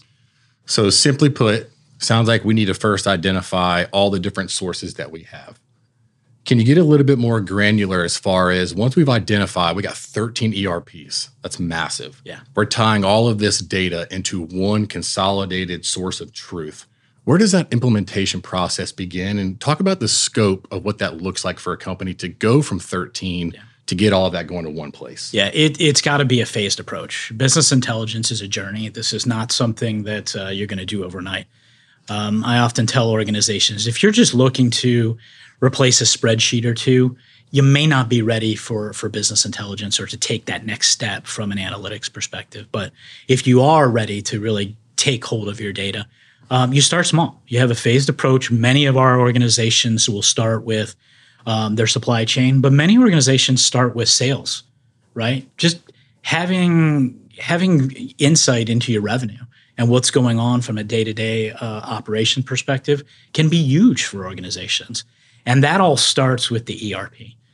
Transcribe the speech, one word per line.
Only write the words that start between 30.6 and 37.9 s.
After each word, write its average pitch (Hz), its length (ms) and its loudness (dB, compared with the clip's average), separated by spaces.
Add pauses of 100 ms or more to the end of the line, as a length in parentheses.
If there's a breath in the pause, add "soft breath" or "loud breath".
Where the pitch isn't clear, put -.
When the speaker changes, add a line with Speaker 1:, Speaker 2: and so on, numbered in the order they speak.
Speaker 2:
gonna 95 180 -8
do 98 180 -6
overnight. 92 440 -10 (600 soft breath)
Um, 107 360 -2
I 120 160 2
often 120 260 0
tell 113 240 2
organizations, 104 760 0
if 120 160 -2
you're 208 80 6
just 208 240 4
looking 127 340 4
to 117 480 0 (440 loud breath)
replace 127 400 4
a - 20 0
spreadsheet 117 600 0
or 120 80 0
two, 127 420 2 (340 soft breath)
you 139 140 4
may 143 240 4
not 131 220 2